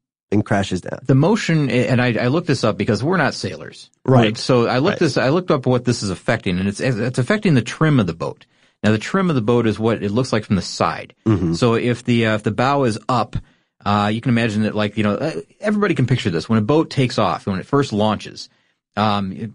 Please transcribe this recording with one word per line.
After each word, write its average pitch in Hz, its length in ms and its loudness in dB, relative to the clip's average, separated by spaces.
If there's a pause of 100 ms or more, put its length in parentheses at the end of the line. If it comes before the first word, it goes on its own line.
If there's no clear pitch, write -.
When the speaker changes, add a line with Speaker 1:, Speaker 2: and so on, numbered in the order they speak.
(300)
Speaker 1:
and 104 140 2
crashes 98 360 -2
down. - 240 -10
Speaker 2:
The 139 100 4
motion, 160 540 2
and 123 320 2
I, 123 140 2
I 120 140 0
looked 170 180 -2
this 135 180 0
up 104 140 0
because 104 240 0
we're 175 140 0
not 131 180 0
sailors. - 560 -12 (140)
Speaker 1:
Right. 120 340 4
Speaker 2:
So 120 280 2
I 113 120 0
looked 165 160 2
Speaker 1:
Right. - 60 -6
Speaker 2:
this, 151 180 0
I 123 120 2
looked 180 200 0
up 143 160 0
what 123 180 0
this 120 180 0
is 101 80 -4
affecting, 92 480 -2
and 98 100 -2
it's, 101 120 -4
it's 120 380 -2
affecting 196 360 2
the 123 80 4
trim 156 380 2
of 92 60 2
the 82 80 -4
boat. 73 320 -10 (360)
Now, 104 100 4
the 110 60 2
trim 190 300 -2
of 160 80 0
the 117 60 0
boat 120 240 2
is 104 120 0
what 110 240 0
it 101 80 -2
looks 123 220 -2
like 110 120 0
from 104 120 0
the 87 60 0
side. - 520 -4 (120)
Speaker 1:
Mm-hmm. 90 280 2
Speaker 2:
So 117 200 2
if 120 300 -2
the, 117 220 2
uh, 110 100 2
if 107 80 -6
the 113 60 -2
bow 135 340 0
is 107 140 0 (100)
up, 117 280 0 (480)
uh, 104 280 2
you 113 80 -4
can 127 100 -2
imagine 117 320 0
that, 107 120 -2
like, 107 220 -2
you 110 60 0
know, 104 120 2
uh, 156 180 -4 (280)
everybody 208 340 0
can 127 120 0
picture 117 240 0
this. 82 180 -4
When 113 100 2
a 107 40 2
boat 151 280 2
takes 127 280 -2
off, 92 280 0
when 95 140 -2
it - 60 -12
first 139 260 0
launches, 107 560 -2 (480)
um, 101 360 -2
you 104 220 -12